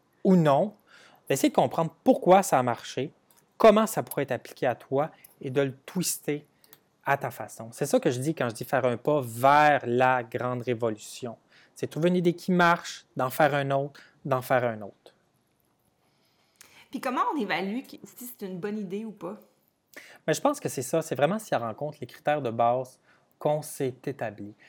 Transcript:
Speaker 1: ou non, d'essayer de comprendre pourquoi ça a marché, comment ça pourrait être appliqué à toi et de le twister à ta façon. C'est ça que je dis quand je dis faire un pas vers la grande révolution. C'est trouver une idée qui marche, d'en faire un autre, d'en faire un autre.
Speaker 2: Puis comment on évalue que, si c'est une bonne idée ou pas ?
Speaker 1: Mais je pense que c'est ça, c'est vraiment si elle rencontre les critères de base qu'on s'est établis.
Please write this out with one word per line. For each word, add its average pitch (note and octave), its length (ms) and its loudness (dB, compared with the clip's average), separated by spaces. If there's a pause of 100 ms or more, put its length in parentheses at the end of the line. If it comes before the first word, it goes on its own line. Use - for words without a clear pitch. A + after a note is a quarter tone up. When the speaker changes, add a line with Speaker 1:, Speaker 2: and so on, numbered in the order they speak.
(220)
Speaker 1:
ou F#3 140 6
non, D#3+ 380 4 (540)
d'essayer B3+ 220 2
de - 40 -6
comprendre D#3+ 380 0 (120)
pourquoi F#3+ 380 6
ça D3+ 160 2
a B2 40 4
marché, B2 500 -4 (460)
comment G#3+ 280 8
ça D3 160 -2
pourrait - 200 -6
être C3 100 -4
appliqué - 340 -6
à A#2 100 0
toi C#3+ 340 -4 (300)
et C#3 100 -8
de C3 100 0
le C#3 120 0 (140)
twister D3+ 600 -6 (580)
à C#3 120 2
ta C3 160 -8
façon. A2+ 400 -14
C'est - 140 -4
ça C4 120 0
que D#3+ 120 0
je B2 100 -4
dis D3+ 140 -4
quand B2 140 -2
je A2 60 -6
dis B2 100 -12
faire B2+ 200 0
un A#2+ 120 0
pas D3 280 0
vers C3+ 640 4
la B2+ 360 2
grande A#2+ 400 -6
révolution. A2+ 760 -6 (380)
C'est - 140 -8
trouver E3 220 0
une F3+ 60 2
idée F3 180 2
qui - 180 -4
marche, E3+ 540 2 (100)
d'en B2+ 140 -2
faire D3 240 2
un C#3 160 -2
autre, C#3 300 -4 (240)
d'en C3 180 -2
faire B2 220 2
un A2 180 -4
autre. - 320 -18 (1800)
Speaker 2:
Puis B3 100 -10
comment C4+ 220 -2 (120)
on D4 60 -2
évalue G3 420 -4
que, - 220 -20
si B3 220 -20
c'est G#3+ 200 -12
une F#3 120 -10
bonne G#3 200 -6
idée G3+ 260 -8
ou A3 80 -12
pas ? F3+ 240 -12 (880)
Speaker 1:
Mais D#3 80 2
je D3+ 60 -2
pense D4 200 0
que D3+ 80 -6
c'est B2+ 140 -6
ça, D#3+ 200 -2
c'est - 120 -8
vraiment D#3 240 0
si A3 160 -6
elle A#2+ 80 0
rencontre A#2 380 -8
les A#2+ 60 -12
critères D3 360 -4
de A#2+ 80 -2
base A#2+ 480 0 (400)
qu'on D3+ 240 -2
s'est C3 320 -6 (100)
établis. G#2+ 500 -10 (140)